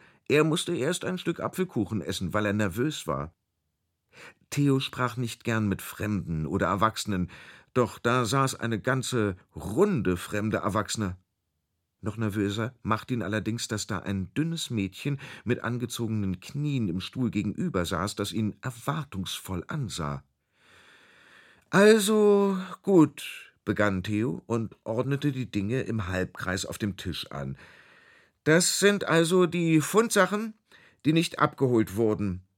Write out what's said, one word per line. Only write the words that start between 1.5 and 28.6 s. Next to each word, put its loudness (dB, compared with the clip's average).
essen, -6
weil 0
er 0
nervös -2
war. -6
Theo 4
sprach -4
nicht -8
gern 0
mit -2
Fremden -4
oder 0
Erwachsenen, 0
doch 0
da 2
saß 0
eine -4
ganze 0
Runde 0
fremder -2
Erwachsener. -2
Noch -8
nervöser -2
machte -2
ihn -4
allerdings, -4
dass -6
da -4
ein -4
dünnes -4
Mädchen -4
mit -2
angezogenen -2
Knien -4
im -2
Stuhl -4
gegenüber -2
saß, -2
das -4
ihn -2
erwartungsvoll -6
ansah. -6
„Also 6
gut“, 4
begann 2
Theo -2
und -2
ordnete -2
die -6
Dinge -2
im -4
Halbkreis -4
auf -8
dem -4
Tisch -10
an. -8
„Das 4